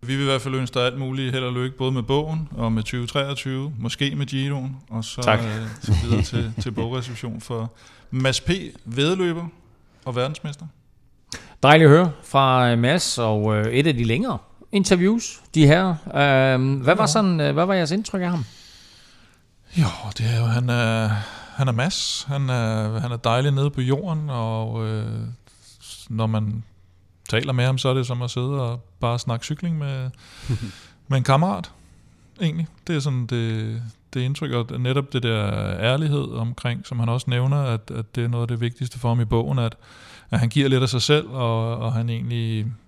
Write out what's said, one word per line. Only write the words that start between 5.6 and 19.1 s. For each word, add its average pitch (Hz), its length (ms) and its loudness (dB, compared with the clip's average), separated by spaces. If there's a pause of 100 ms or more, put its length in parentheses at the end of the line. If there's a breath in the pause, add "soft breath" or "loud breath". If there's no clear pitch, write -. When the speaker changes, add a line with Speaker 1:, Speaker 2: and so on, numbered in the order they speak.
Speaker 1:
så - 100 2 (120)
videre 113 180 2
til, 120 300 -2 (100)
til 123 80 -4
bogreception 117 720 -6
for 117 320 -6 (380 soft breath)
Mads 131 300 0
P, - 100 -2 (340)
væddeløber 170 640 0 (580)
og 123 120 -6
verdensmester. 143 500 -6 (960 loud breath)
Speaker 3:
Dejligt 151 280 10
at 143 60 12
høre 175 140 6 (140)
fra, 127 480 4
øh, 117 60 2
Mads, 131 400 0
og, 110 380 2
øh, 107 100 0
et 127 200 2
af 160 80 2
de 117 100 -2
længere 143 340 0 (340)
interviews, 196 680 2 (140)
de 156 120 8
her. 175 220 8 (260)
Øhm, 135 600 4
hvad 135 200 4
var 208 80 2
Speaker 1:
Ja. 214 40 4
Speaker 3:
sådan, 185 340 2
øh, 143 140 2
hvad 165 120 2
var 196 80 2
jeres 170 160 0
indtryk 196 320 -4
af 175 80 -2
ham? 165 140 -2 (1300 soft breath)